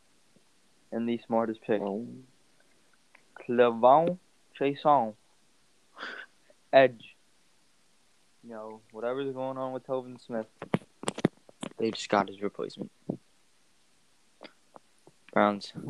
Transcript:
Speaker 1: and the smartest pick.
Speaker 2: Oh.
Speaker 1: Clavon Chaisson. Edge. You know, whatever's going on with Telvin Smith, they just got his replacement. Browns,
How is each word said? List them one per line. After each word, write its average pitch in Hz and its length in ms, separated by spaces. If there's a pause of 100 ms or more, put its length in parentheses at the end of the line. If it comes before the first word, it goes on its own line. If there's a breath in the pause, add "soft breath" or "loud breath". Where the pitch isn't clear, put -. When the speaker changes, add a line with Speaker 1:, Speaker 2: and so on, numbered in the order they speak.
(920)
Speaker 1:
and 113 160
the 117 180
smartest 113 360
pick. 107 200
Speaker 2:
Oh. 104 260 (1400)
Speaker 1:
Clavon 123 680 (420)
Chaisson. 139 540 (1600 loud breath)
Edge. 131 440 (1300)
You 117 80
know, 110 300 (100)
whatever's 127 420
going 131 240
on 131 160
with 127 140
Telvin 127 360
Smith, 113 220 (1300)
they 113 140
just - 180
got 98 200
his 98 120
replacement. - 500 (2500)
Browns, 104 400 (160)